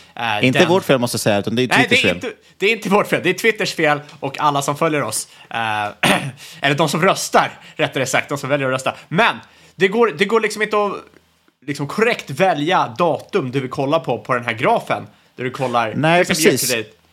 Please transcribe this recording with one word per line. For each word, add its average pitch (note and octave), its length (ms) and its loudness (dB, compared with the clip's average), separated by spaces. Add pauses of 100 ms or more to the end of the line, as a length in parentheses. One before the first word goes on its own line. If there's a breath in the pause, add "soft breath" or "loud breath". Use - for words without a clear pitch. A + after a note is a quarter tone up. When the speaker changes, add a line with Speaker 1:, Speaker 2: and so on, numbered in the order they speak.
(200 loud breath)
Speaker 1:
Eh, A2+ 260 0
Speaker 2:
Inte C3 140 2
Speaker 1:
den C#3 100 4
Speaker 2:
vårt F#3 140 2
fel, C3+ 160 2
måste A#2+ 160 -2
jag G#2+ 60 -4
säga, G#2 160 2
utan G#2 180 -2
det B2+ 80 2
är B2 40 0
Speaker 1:
Nej, G#3+ 200 2
Speaker 2:
Twitters B3 140 2
Speaker 1:
det A#3 60 0
är F2 60 2
Speaker 2:
fel. - 20 -4
Speaker 1:
inte, C#3 160 -8 (260 soft breath)
det F#3 80 -2
är A3 60 4
inte G#3+ 180 -4
vårt G3 180 4
fel. C#3+ 160 0
Det E3+ 60 2
är F#3 40 0
Twitters G#3+ 400 0
fel D3 260 2 (200 loud breath)
och C#3 200 -6
alla C#3+ 220 2
som C#3+ 160 -2
följer D3+ 260 0
oss. - 240 -6 (220 loud breath)
Eh, G#2+ 600 -2
<clears throat> - 500 -6
eller C#3+ 140 2
de D#3 140 2
som D#3+ 120 -2
röstar, F3 500 2 (240 loud breath)
rättare C#3+ 300 -2
sagt, - 240 0
de C#3+ 80 -4
som C#3 120 -8
väljer C#3 180 0
att C3 60 0
rösta. B2+ 220 -2 (120)
Men F3+ 280 2 (400 soft breath)
det F#3+ 120 2
går, G#3+ 300 2
det G3 80 2
går G#3+ 140 2
liksom G#3+ 220 -2
inte G#3 240 0
att F#3+ 60 -2 (760)
liksom C#3+ 200 -6
korrekt A3 420 -2
välja D3+ 680 0
datum D3+ 540 0
du C3+ 80 -2
vill B2+ 100 -4
kolla D3 300 0
på, C3 180 -2
på B2+ 160 -4
den A#2+ 120 0
här A#2+ 80 -2
grafen. B2 540 0 (280 soft breath)
Där B2 80 -8
du B2+ 80 -4
kollar A#2+ 440 -2
Speaker 2:
Nej, E3+ 300 4
Speaker 1:
till F#3 60 -4
exempel D#3 200 4
Speaker 2:
precis. B2+ 200 0
Speaker 1:
year A2+ 120 -2
to - 60 -16
date. - 80 -20 (160)